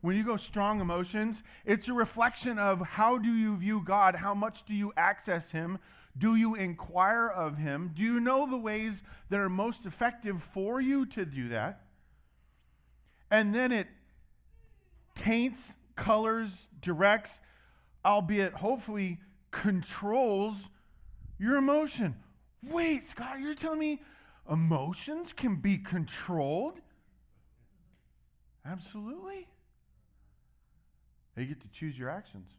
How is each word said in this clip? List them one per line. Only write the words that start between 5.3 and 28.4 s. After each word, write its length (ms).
him? 280
Do 180
you 200
inquire 720
of 300
him? 380
Do 60
you 180
know 300
the 80
ways 460
that 100
are 100
most 360
effective 560
for 400
you 260
to 180
do 240
that? 360
And 240
then 160
it 160
taints, 580
colors, 720
directs, 580
albeit 500
hopefully 680
controls 1040
your 180
emotion. 580
Wait, 420
Scott, 340
you're 140
telling 260
me 220
emotions 840
can 240
be 200
controlled? 1000